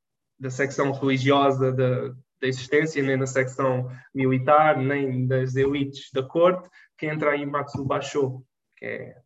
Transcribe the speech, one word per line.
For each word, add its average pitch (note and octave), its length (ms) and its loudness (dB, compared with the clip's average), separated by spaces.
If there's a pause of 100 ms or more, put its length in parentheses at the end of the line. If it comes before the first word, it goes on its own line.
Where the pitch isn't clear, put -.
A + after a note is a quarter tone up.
(380)
da C3+ 120 -8
secção C#3 420 -2
religiosa C3 800 2
da, B2+ 420 -2 (280)
da B2+ 60 0
existência, D3 520 0
nem C3+ 160 2
da C3 100 0
secção B2+ 640 -2 (240)
militar, C3+ 640 4
nem C3 500 0
das C3 280 0
elites C#3 580 -2
da C3 120 -2
corte, F3+ 440 2 (300)
que D#3+ 80 -6
entra D3+ 240 0
aí C#3+ 160 -2
Matsu C#3 380 -4
Basho, C3+ 600 -4 (320)
que - 80 -16
é - 420 -12